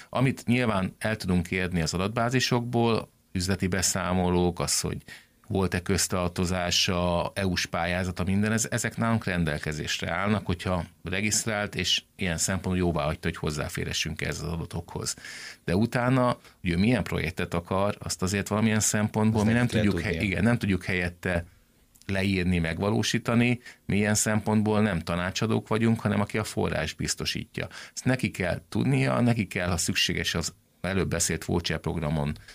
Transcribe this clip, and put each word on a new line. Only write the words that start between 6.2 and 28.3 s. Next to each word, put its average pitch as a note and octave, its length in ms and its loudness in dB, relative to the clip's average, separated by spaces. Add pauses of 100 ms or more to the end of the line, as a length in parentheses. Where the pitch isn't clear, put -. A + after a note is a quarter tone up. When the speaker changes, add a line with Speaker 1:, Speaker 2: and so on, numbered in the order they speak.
Speaker 1:
E G2 100 -2
U-s F2+ 200 0
pályázata, F2+ 580 -2
minden, G2 280 2
ez, A2 180 0
ezek A#2 280 -4
nálunk A2+ 280 0
rendelkezésre D#2 840 -2
állnak, G2 340 0
hogyha F#2 400 -2 (180)
regisztrált, G#2 720 -2
és - 280 0 (120)
ilyen E2+ 220 -2
szempontból F#2 400 0
jóvá E2 260 2
hagyta, D#2 240 -2
hogy E2 100 -4
hozzáférhessünk D#2 840 -4
ehhez - 200 -4
az D#2+ 100 -4
adatokhoz. - 640 -6 (500)
De E2+ 100 2
utána, B2 600 2 (240)
hogy F#2 80 0
ő E2+ 80 2
milyen G#2 260 4
projektet F2+ 500 -4
akar, G2 460 0
azt - 220 -8
azért F#2+ 260 0
valamilyen G#2+ 320 2
szempontból G#2+ 600 2
Speaker 2:
Azt G#2 100 4
Speaker 1:
mi A2 40 4
Speaker 2:
nem A#2+ 80 4
Speaker 1:
nem A#2+ 100 2
Speaker 2:
kell G#2+ 100 2
Speaker 1:
tudjuk F#2+ 200 2
Speaker 2:
tudnia. E2+ 180 -2
Speaker 1:
he-, F#2+ 60 0
igen, F2 180 0
nem A#2 140 4
tudjuk G2 260 0
helyette F2 600 -2 (600)
leírni, F#2+ 540 2
megvalósítani. A2+ 1000 2 (260)
Mi F#2 120 0
ilyen G#2 180 4
szempontból G#2+ 640 2
nem G2+ 180 2
tanácsadók F#2 680 -2
vagyunk, A2+ 320 2
hanem G#2 220 2
aki G2+ 160 -2
a G#2+ 60 0
forrás D#2+ 500 -2
biztosítja. D#2 720 -6 (260)
Ezt - 120 -12
neki B2+ 260 0